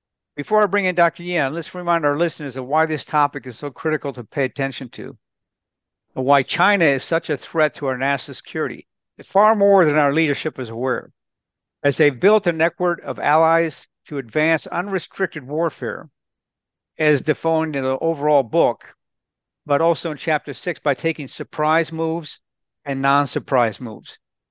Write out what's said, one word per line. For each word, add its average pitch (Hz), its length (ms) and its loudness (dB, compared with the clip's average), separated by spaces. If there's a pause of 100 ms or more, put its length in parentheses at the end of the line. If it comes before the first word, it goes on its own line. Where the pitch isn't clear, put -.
(340)
Before 208 260 0
I 208 60 4
bring 190 200 0
in 180 100 -2
Doctor 170 260 2
Yan, 160 320 -2
let's 170 180 -8
remind 170 320 0
our 143 120 2
listeners 156 400 -4
of 127 100 -8
why 156 180 2
this 156 200 -4
topic 143 420 0
is 123 100 -12
so 143 140 -8
critical 147 440 -4
to 120 100 -12
pay - 180 -4
attention 135 460 -4
to, 98 280 -14 (1000)
and 135 80 -4
why 139 180 4
China 190 420 2
is 139 200 2
such 165 260 -4
a 143 60 0
threat 156 380 -2
to 147 120 -6
our 131 100 -2
national 135 380 -4
security. 139 540 -8 (300)
It's - 120 -20
far 214 240 4
more 202 300 6
than 147 120 2
our 143 160 4
leadership 151 460 0
is 117 120 -8
aware, 120 420 -4 (720)
as 143 120 2
they've 143 220 4
built 202 300 4
a 165 40 0
network 170 520 0
of 135 160 -8
allies 160 680 2 (200)
to 147 120 -8
advance 151 480 -2
unrestricted 185 800 -6
warfare, 139 600 -6 (880)
as 151 240 4
defined 160 540 -2
in 135 80 -4
the 131 160 -2
overall 151 420 2
book, 123 540 0 (680)
but 143 160 0
also 165 300 0
in 147 60 -8
Chapter 151 360 -4
six, - 280 -8
by 143 140 0
taking 151 340 -4
surprise 156 640 -2
moves 160 480 -6 (440)
and 135 180 -4
non-surprise 135 800 0
moves - 360 -14 (320)